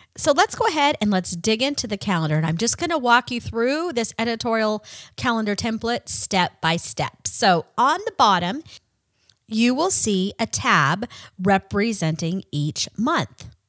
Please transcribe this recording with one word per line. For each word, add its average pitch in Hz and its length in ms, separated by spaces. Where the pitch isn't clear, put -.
So 302 160
let's 359 200
go - 140
ahead 302 340
and 214 80
let's 185 220
dig 220 320
into 277 240
the 202 100
calendar. 160 380
And 156 100
I'm 165 120
just 226 200
gonna 330 220
walk 240 320
you 240 100
through 262 520
this 233 260
editorial 226 640
calendar 220 400
template 233 540
step - 520
by 165 140
step. - 500
So 180 400
on 294 300
the 440 140
bottom, 202 420
you 240 220
will 349 160
see 202 480
a 226 80
tab 185 640
representing 190 1040
each 147 340
month. 247 520